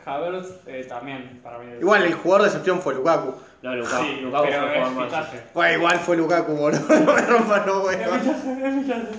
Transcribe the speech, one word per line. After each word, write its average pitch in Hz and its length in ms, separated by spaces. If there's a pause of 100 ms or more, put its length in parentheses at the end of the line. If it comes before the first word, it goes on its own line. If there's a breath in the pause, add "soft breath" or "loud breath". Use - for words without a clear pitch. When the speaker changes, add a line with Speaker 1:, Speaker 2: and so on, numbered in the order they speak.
Speaker 1:
Havertz, 180 460 (160)
eh, 131 220
también, 127 540
para 120 160
mí. 120 80 (140)
Speaker 2:
Igual, 196 240
el 165 100
jugador 196 280
de 190 60
excepción 170 320
fue 135 140
Lukaku. 131 400 (280 loud breath)
Speaker 3:
No, 127 120
Lukaku, 123 300
Speaker 1:
Sí, 135 160
Speaker 3:
Lukaku 135 300
Speaker 1:
pero 143 100
Speaker 3:
fue 139 160
el 131 60
Speaker 1:
es 127 60
Speaker 3:
jugador 127 40 (180)
más. 156 160
Speaker 1:
fichaje. - 280
Speaker 2:
Bueno, 165 240
igual 170 220
fue 175 180
Lukaku, 165 340
boludo. 147 360
<laughs> 311 120
No 294 140
me - 80
rompan 208 440
los 196 200
huevos. 220 300
Speaker 1:
Es 208 60
fichaje, 262 460
es 269 160
fichaje. 233 220 (120)